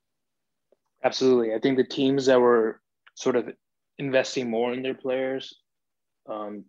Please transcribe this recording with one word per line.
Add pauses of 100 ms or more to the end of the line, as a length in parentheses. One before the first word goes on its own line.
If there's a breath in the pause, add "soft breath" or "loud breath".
(1040)
Absolutely.
I
think
the
teams
that
were (340)
sort
of (480)
investing
more
in
their
players, (720)
um,